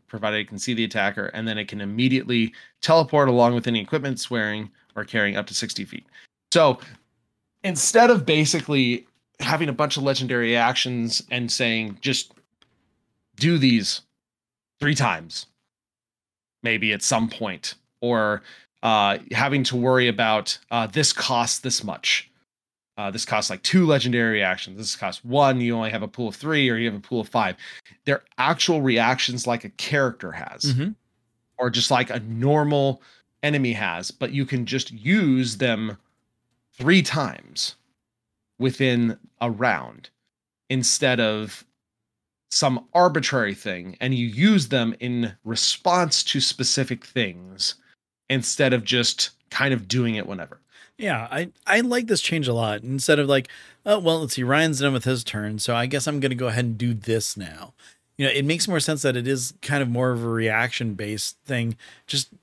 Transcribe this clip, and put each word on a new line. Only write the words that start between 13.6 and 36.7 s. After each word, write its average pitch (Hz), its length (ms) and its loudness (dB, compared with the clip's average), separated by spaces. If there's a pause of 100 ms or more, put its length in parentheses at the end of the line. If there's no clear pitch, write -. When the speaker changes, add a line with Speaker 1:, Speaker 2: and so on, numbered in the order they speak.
Speaker 1:
three 147 160 0
times, 85 500 -2 (1200)
maybe 110 280 0
at 101 120 -4
some 113 260 2
point," - 460 -10 (260)
or, 110 400 0 (400)
uh, 104 380 2 (120)
having 135 320 0
to 127 120 -2
worry 123 320 4
about, 110 500 0 (140)
uh, 117 160 -2
"This 151 260 0
costs 120 460 -2
this 123 240 -4
much. - 480 -4 (640)
Uh, 101 140 -6
this 110 140 -6
costs, 107 260 -2
like, 95 100 -10
two 185 240 4
legendary 120 480 2
reactions. 92 420 -2
This 107 200 -8
costs - 280 -8
one. 131 380 2
You 120 140 0
only 110 160 -4
have 110 100 -4
a 104 60 -6
pool 113 220 -6
of 104 60 -12
three, 147 320 0
or 117 100 2
you 117 100 0
have 104 100 -4
a - 20 -10
pool 117 220 -4
of 104 80 -8
five." 101 260 0 (500)
They're - 180 0 (160)
actual 151 420 2
reactions 123 640 2
like 120 180 -2
a 104 60 -14
character 127 640 -2
has, - 320 -12
Speaker 2:
Mm-hmm. 147 300 0 (640)
Speaker 1:
or 123 100 0
just 117 220 0
like 123 180 2
a 117 120 -6
normal 139 800 2 (400)
enemy 139 300 2
has, 98 360 -4
but - 220 -6
you 135 160 -2
can 123 180 -2
just 127 260 -6
use 127 640 2
them 110 380 -2 (800)